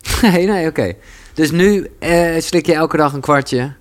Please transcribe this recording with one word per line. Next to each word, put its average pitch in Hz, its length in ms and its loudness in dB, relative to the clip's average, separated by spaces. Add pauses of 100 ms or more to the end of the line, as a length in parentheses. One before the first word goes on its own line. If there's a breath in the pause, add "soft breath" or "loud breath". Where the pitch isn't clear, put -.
<laughs> - 200 -6
Nee, 180 260 2
nee, 185 200 -2
oké. 120 260 -4 (400 loud breath)
Dus 156 180 0
nu, 185 360 2 (120)
eh, 170 400 0
slik 160 260 -2
je 170 80 2
elke 156 240 -2
dag 151 160 2
een 143 80 -8
kwartje? 139 600 0